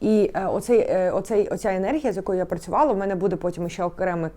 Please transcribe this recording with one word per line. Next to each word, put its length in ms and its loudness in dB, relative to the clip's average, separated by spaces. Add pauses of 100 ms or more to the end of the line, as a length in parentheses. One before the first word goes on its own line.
І, 340 4
е, 120 -2
оцей, 420 2
е, 220 2
оцей, 380 0
оця 260 -2
енергія, 380 0
з 40 -4
якою 220 -2
я 80 0
працювала, 460 0
в 40 0
мене 180 -2
буде 220 0
потім 320 -4
ще 160 -4
окремий 520 -2